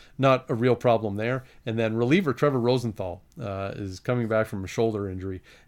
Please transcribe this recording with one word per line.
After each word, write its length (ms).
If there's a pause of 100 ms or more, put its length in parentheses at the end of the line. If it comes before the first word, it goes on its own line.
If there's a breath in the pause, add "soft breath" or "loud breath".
(160 loud breath)
not 320
a 60
real 220
problem 400
there. 280 (220 soft breath)
And 100
then 200
reliever 360
Trevor 280
Rosenthal, 640 (180)
uh, 340
is 240
coming 300
back 180
from 160
a 60
shoulder 400
injury 320 (280 loud breath)